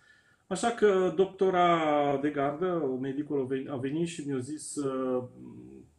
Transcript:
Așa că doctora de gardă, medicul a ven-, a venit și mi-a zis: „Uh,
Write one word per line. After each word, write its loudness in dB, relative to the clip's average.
Așa -2
că 4
doctora 4
de 0
gardă, -2
medicul -4
a -2
ven-, -6
a -6
venit -2
și -10
mi-a -2
zis: -8
„Uh, -2